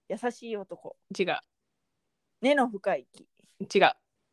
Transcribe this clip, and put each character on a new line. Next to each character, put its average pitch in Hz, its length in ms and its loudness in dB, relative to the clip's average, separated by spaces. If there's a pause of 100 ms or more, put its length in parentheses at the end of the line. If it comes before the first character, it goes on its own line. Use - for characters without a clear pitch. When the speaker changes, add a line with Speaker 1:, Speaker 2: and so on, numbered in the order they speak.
Speaker 1:
優 - 100 -8 (120)
し 233 180 -14
い 220 80 -8
男。 190 400 -16 (200)
Speaker 2:
違 196 60 -2
う。 175 160 -2 (1000)
Speaker 1:
根 277 160 2
の 254 120 2
深 196 280 -4
い 131 160 2
木。 - 680 -8
Speaker 2:
違 185 60 8
う。 156 80 8 (400)